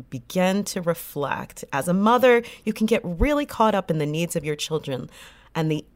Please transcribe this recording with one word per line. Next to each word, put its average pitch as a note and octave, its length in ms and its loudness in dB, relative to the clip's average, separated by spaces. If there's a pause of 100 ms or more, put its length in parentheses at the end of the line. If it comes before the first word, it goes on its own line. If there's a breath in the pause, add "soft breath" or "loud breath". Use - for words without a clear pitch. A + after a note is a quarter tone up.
begin F#3 560 0
to - 160 -6
reflect. - 920 -4
As C3+ 160 -2
a F3 40 4
mother, A#3 480 6 (220 loud breath)
you A3 100 -2
can A3 140 0
get A3 160 2
really C4+ 420 0
caught A3 300 2
up F#3 160 -2
in D#3+ 60 2
the D3+ 80 0
needs D#3+ 320 -2
of D3+ 80 -6
your D3+ 100 -2
children D3 540 -6 (440 loud breath)
and D#3+ 160 0
the D3+ 140 -2 (120)